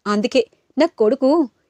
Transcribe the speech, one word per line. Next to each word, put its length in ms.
అందుకే 400
నా 80
కొడుకు 640